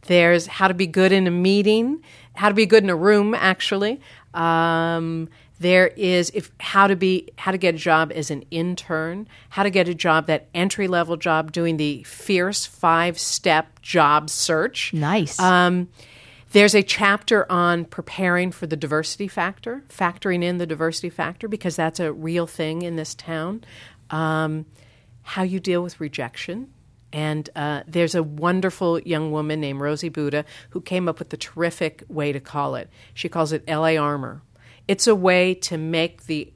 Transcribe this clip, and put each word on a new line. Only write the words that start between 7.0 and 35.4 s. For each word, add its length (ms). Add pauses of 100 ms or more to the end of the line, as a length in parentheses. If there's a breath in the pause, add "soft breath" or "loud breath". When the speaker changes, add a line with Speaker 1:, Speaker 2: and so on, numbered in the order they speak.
Speaker 1:
how 140
to 60
get 180
a 20
job 360
as 180
an 180
intern, 760 (220 loud breath)
how 140
to 60
get 180
a 60
job, 340
that 260
entry-level 640
job, 340
doing 260
the 260
fierce 600
five-step 1160
job 480
search. 640
Speaker 2:
Nice. 460
Speaker 1:
Um, 500 (600 loud breath)
there's 220
a 80
chapter 680
on 340
preparing 680
for 160
the 100
diversity 500
factor, 600
factoring 540
in 140
the 80
diversity 440
factor, 380
because 280
that's 240
a 140
real 340
thing 340
in 140
this 180
town. 500 (460 loud breath)
Um, 560 (560 soft breath)
how 220
you 160
deal 240
with 160
rejection. 760 (380)
And, 440
uh, 320
there's 280
a 80
wonderful 760
young 320
woman 280
named 220
Rosie 280
Buddha 360 (240 loud breath)
who 120
came 280
up 100
with 100
the 80
terrific 680
way 240
to 80
call 360
it. 140 (240 soft breath)
She 160
calls 220
it 160
L 180
A 120
armor. 440 (460 soft breath)
It's 180
a 100
way 400